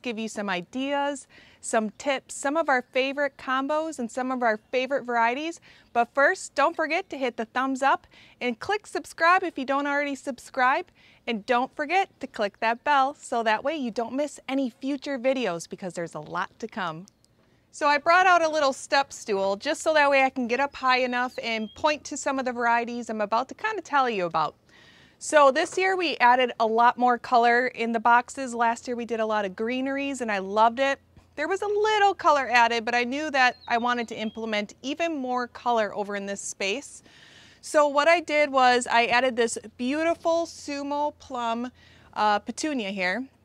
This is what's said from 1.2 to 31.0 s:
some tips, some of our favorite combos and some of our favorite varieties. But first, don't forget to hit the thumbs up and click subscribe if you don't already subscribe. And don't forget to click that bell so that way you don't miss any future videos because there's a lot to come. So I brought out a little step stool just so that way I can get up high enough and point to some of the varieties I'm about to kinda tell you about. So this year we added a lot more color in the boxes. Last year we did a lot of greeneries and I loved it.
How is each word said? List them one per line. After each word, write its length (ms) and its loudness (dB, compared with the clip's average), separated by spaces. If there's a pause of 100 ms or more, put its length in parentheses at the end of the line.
some 300 -2
tips, 460 -6
some 200 -4
of 140 0
our 140 2
favorite 520 -2
combos 640 -4
and 140 -6
some 200 -4
of 120 -4
our 140 2 (140)
favorite 340 -2
varieties. 540 0 (320)
But 220 0
first, 400 0
don't 220 2
forget 340 -2
to 80 -8
hit 180 -4
the 100 -6
thumbs 360 -4
up 240 2 (340)
and 200 -4
click 260 -4
subscribe 560 0
if 160 -6
you 80 -6
don't 220 -2
already 260 -2
subscribe. 720 -2 (400)
And 220 -4
don't 280 0
forget 440 0
to 80 -10
click 320 -4
that 240 -2
bell 320 2
so 260 -4
that 220 0
way 120 -2
you 140 -4
don't 240 -6
miss 340 -4
any 220 -2
future 480 -6
videos 500 -2
because 280 -10
there's 180 -8
a 60 -10
lot 400 -6
to 80 -8
come. 400 -8 (640)
So 160 -2
I 100 4
brought 300 6
out 160 6
a 60 2
little 220 2
step 400 -2
stool 440 -2
just 260 -4
so 140 2
that 160 6
way 100 6
I 80 4
can 180 -4
get 120 0
up 160 -2
high 240 2
enough 420 -2
and 320 -4
point 300 -2
to 140 -10
some 200 -4
of 80 -2
the 80 -2
varieties 560 -2
I'm 100 -4
about 300 -2
to 60 -14
kinda 260 -4
tell 260 2
you 180 0
about. 280 0 (680)
So 300 6
this 300 0
year 180 2
we 200 -2
added 420 4
a 80 2
lot 320 4
more 180 2
color 500 4
in 240 -4
the 80 0
boxes. 540 2
Last 340 -2
year 80 -4
we 100 -6
did 140 -4
a 60 0
lot 200 0
of 100 -8
greeneries 680 -4
and 100 -4
I 60 -2
loved 420 2
it. 200 0 (360)